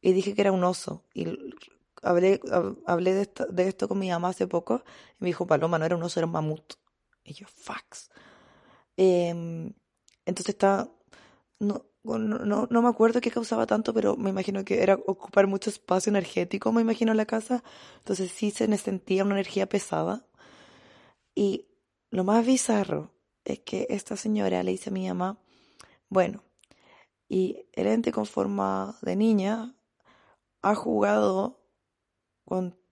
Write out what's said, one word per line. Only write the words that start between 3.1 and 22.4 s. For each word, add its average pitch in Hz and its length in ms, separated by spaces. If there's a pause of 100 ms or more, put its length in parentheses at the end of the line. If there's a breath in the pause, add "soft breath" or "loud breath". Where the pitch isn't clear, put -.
de 196 80
esto, - 240
de 185 220
esto 190 200
con 196 100
mi 190 120
mamá 175 180
hace 185 180
poco. 190 360 (300 loud breath)
Y - 80
me 190 80
dijo, 175 180
"Paloma, 160 320
no 156 80
era 175 100
un 165 60
oso, 170 180
era 165 60
un 165 60
mamut". 156 420 (500)
Y 151 100
yo, 202 140
"Fax". - 600 (880 soft breath)
Em, 170 760 (540)
entonces - 280
está, 196 360 (680 soft breath)
no, 202 260 (180)
no, 226 140
no, 220 520
no 233 120
me 240 60
acuerdo 226 320
qué 233 100
causaba 226 360
tanto, 214 280
pero 214 220
me 202 140
imagino 196 340
que 180 180
era 190 120 (120)
ocupar 196 400
mucho 196 240
espacio 185 400
energético, 196 640
me 233 100
imagino, 226 300
en 214 40
la 214 100
casa. 226 380 (340 loud breath)
Entonces 185 340
sí 208 180
se 214 180
ne-, 208 100
sentía 190 460
una 202 100
energía 196 340
pesada. 185 580 (1080 loud breath)
Y 202 320 (440)
lo 185 140
más 220 220